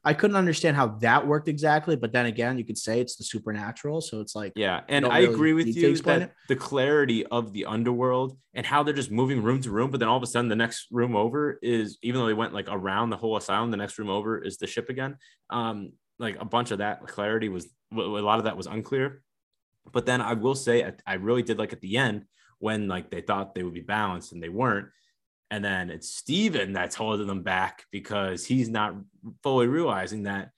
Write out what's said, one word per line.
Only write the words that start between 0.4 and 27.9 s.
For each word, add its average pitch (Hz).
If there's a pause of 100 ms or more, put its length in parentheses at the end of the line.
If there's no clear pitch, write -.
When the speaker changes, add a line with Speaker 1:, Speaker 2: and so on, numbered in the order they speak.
Speaker 1:
how 131 (100)
that 123
worked 151
exactly. 156
But 113
then 123
again, 120
you 113
could 107
say 113
it's 120
the -
supernatural, 113
so 110
it's -
like, 101
Speaker 2:
Yeah, 98
Speaker 1:
you -
Speaker 2:
and 139
Speaker 1:
don't 123
Speaker 2:
I 156
Speaker 1:
really 185
Speaker 2:
agree 156
with 165
Speaker 1:
need 113
to 165
Speaker 2:
you 175
Speaker 1:
explain 170
Speaker 2:
that 185
Speaker 1:
it. - (140)
Speaker 2:
the 135
clarity 135
of 117
the 101
underworld 123 (160)
and 123
how 147
they're 147
just 127
moving 127
room 131
to 120
room, 117
but 127
then 113
all 127
of 123
a 120
sudden 120
the 107
next 113
room 120
over 127
is, 110
even 123
though 117
they 110
went, 110
like, 101
around 98
the 104
whole 110
asylum, 107
the 104
next 104
room 104
over 104
is -
the 113
ship 117
again. 135 (320)
Um, 113 (260)
like, 110
a 110
bunch 120
of 101
that 104
clarity 110
was, 87 (260)
w-, 107
w-, 104
a 104
lot 110
of 107
that 101
was 87
unclear. 131 (680)
But 123
then 123
I 113
will 117
say, 120
I, 95 (140)
I 95
really 113
did 113
like 101
at -
the 98
end 107 (320)
when, 107
like, 90
they 87
thought 98
they 90
would 87
be 87
balanced 95
and 85
they 85
weren't. 110 (640)
And 104
then 92
it's 78
Steven 147
that's 90
holding 107
them 98
back 92